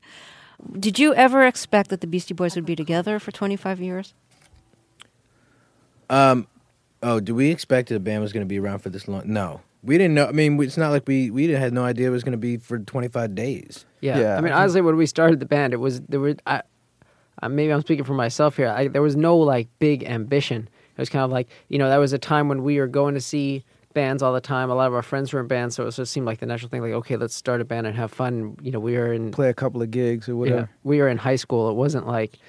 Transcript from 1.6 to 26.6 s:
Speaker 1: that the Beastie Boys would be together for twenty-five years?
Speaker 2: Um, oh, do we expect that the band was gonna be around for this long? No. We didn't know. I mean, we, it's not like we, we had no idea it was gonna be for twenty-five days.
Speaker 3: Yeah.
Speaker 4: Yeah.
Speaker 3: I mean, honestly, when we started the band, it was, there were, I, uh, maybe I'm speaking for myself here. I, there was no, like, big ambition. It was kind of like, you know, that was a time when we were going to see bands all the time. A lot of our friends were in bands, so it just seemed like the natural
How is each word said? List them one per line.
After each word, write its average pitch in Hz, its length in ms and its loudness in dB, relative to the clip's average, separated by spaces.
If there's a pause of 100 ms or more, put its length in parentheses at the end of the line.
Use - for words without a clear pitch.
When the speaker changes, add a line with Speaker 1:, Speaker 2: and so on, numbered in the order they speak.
Speaker 1:
that 185 100 -4
the 175 60 -6
Beastie 175 280 -4
Boys 170 200 -2
would 170 120 -6
be 165 100 -2
together 175 420 -2
for 208 140 -10
twenty-five 196 480 -6
years? 185 340 -8 (2000)
Speaker 2:
Um, 131 360 4 (560)
oh, 117 180 0
do 107 140 -4
we 135 160 4
expect 127 380 0
that 117 60 -2
the 104 60 0
band 107 220 -2
was 104 100 -6
gonna 104 140 -4
be 98 120 -4
around 98 220 -4
for 95 100 -10
this 95 180 -12
long? 98 180 -6
No. 98 340 -4 (240)
We 143 120 2
didn't 175 180 4
know. 143 120 4
I 120 60 -6
mean, 151 240 2
we, 143 100 2
it's 127 100 -8
not 156 140 0
like 143 160 0
we, 131 240 0
we 139 200 0
had 135 220 0
no 123 120 0
idea 123 240 0
it - 20 2
was 123 140 -2
gonna 127 120 -2
be 120 200 -4
for 117 220 -8
twenty-five 117 560 -6
days. 110 500 -8 (160)
Speaker 3:
Yeah. 135 180 0
Speaker 4:
Yeah. 107 180 2
Speaker 3:
I - 40 0
mean, 160 120 0
honestly, 185 280 4
when 160 160 4
we 160 100 4
started 165 340 4
the 127 60 -6
band, 143 260 2
it 123 60 -2
was, 127 240 -2
there 143 180 -4
were, 147 140 0 (120)
I, 131 160 -2 (800)
uh, 120 60 -4
maybe 151 240 0
I'm 143 100 2
speaking 143 220 -2
for 139 100 -2
myself 135 420 2
here. 127 120 0
I, 127 200 0
there 143 140 0
was 151 140 2
no, 165 200 4
like, 135 320 4 (120)
big 147 240 2
ambition. 117 640 -2 (280)
It - 40 -12
was 127 80 -4
kind 135 160 0
of 127 80 -2
like, 127 160 -2 (200)
you 143 100 -2
know, 135 100 4
that 139 100 4
was 139 140 4
a 139 60 -2
time 147 300 2
when 135 160 -2
we 143 140 0
were 135 100 0
going 143 260 0
to 135 60 -4
see 139 440 -4 (300)
bands 135 280 0
all 131 100 2
the 127 80 0
time. 127 300 -2
A 123 40 0
lot 131 140 2
of 123 60 0
our 120 80 -2
friends 135 300 -6
were 139 80 -2
in 120 80 -6
bands, 120 280 -2
so 120 100 -4
it 117 60 -6
just 123 200 -8
seemed 131 140 -4
like 113 140 -4
the 120 60 -8
natural 120 220 -8